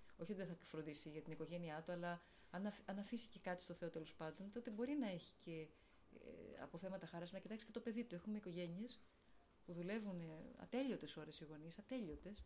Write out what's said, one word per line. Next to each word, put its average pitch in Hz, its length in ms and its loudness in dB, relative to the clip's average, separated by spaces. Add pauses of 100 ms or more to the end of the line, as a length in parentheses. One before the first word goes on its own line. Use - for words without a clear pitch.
(160)
όχι 170 160 0
ότι 190 120 2
δεν - 20 0
θα 170 180 -2
φροντίσει 156 440 0
για 151 140 0
την 156 100 -2
οικογένειά 160 500 2
του, 170 100 2
αλλά 175 300 4 (280)
αν 185 160 2
αφ-, - 240 0
αν 196 80 2
αφήσει 208 300 2
και - 100 -8
κάτι 180 240 2
στο 175 120 -4
Θεό, 170 160 0
τέλος 160 240 -2
πάντων, 165 360 -2
τότε 233 200 -2
μπορεί 233 220 4
να 269 160 6
έχει 175 300 0
και, 160 280 -2 (480)
ε, - 480 -8
από 139 160 -4
θέματα 185 280 0
χάρας 175 260 -2
να 196 60 -2
κοιτάξει 214 280 -4
και - 60 -12
το 233 80 2
παιδί 233 240 2
του. 240 100 -4
Έχουμε 214 220 0
οικογένειες 180 640 0 (640)
που 175 80 -6
δουλεύουν, 185 480 4
ε, 160 360 -4
ατέλειωτες 240 600 2
ώρες 156 240 -4
οι 160 40 -4
γονείς, 156 340 -6
ατέλειωτες, 208 680 -2